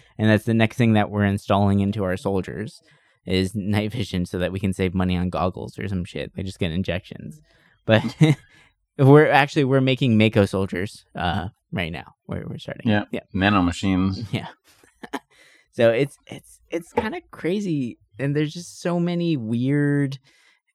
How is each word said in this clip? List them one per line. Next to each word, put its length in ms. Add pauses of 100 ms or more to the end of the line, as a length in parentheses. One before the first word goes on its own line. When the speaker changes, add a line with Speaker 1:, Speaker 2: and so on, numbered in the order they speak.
(180)
Speaker 1:
And 120
that's 160
the 80
next 240
thing 160
that 180
we're 140
installing 540
into 240
our 140
soldiers 640 (440)
is 300
night 360
vision 340
so 140
that 120
we 80
can 140
save 220
money 200
on 140
goggles 480
or 100
some 180
shit. 300
They 80
just 160
get 120
injections. 680 (460)
But 180 (160)
<laughs> 800
we're 320
actually, 360
we're 140
making 380
Mako 280
soldiers, 600 (100)
uh, 340 (220)
right 200
now. 220 (140)
We're, 200
we're 100
starting. 320
Speaker 2:
Yeah. 220
Speaker 1:
Yeah. 80 (140)
Speaker 2:
Nano 280
machines. 640
Speaker 1:
<laughs> 60
Yeah. 140 (560)
<laughs> 160 (540)
So 180
it's, 340
it's, 340 (120)
it's 220
kinda 360
crazy. 680 (180)
And 180
there's 160
just 300
so 180
many 380
weird 800 (580)